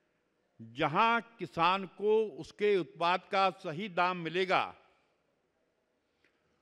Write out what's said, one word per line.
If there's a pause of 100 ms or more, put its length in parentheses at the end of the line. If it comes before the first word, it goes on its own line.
(640)
जहां
किसान
को
उसके
उत्पाद
का
सही
दाम
मिलेगा, (1900)